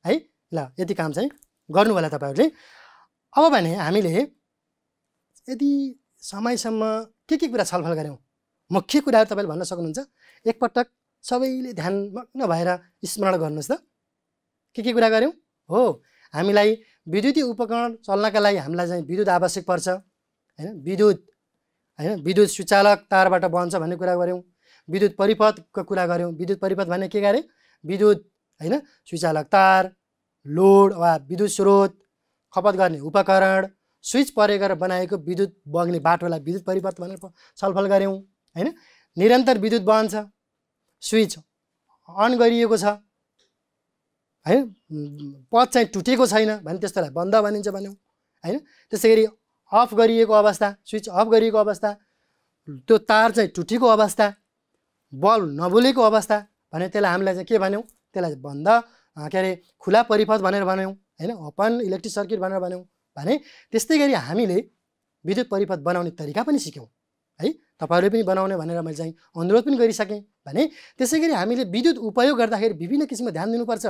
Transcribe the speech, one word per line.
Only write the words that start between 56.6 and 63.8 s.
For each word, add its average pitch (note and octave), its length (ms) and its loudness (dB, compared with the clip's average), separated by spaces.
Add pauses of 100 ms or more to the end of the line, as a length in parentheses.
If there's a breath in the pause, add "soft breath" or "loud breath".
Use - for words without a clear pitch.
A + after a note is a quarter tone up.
भने F3 160 -4
त्यसलाई G3+ 220 0
हामीलाई F#3+ 220 -2
चाहिँ F3+ 120 -8
के A3 140 0
भन्यौँ? G3 220 -2
त्यसलाई F3 540 -8
बन्द, C#3+ 320 -8
अ, A3+ 600 -2
के E3+ 100 -4
अरे, F#3 240 -4 (180)
खुला G#3+ 240 2
परिपथ G#3+ 340 2
भनेर G3 260 -2
भन्यौँ, F#3+ 300 -4
होइन? G3 380 -12
ओपन G#3+ 500 -4
इलेक्ट्रिक F#3+ 320 -6
सर्किट G#3 260 -6
भनेर F#3+ 200 -4
भन्यौँ F3+ 240 -8 (340)
भने F3 200 -2 (340 soft breath)
त्यस्तै C4+ 260 0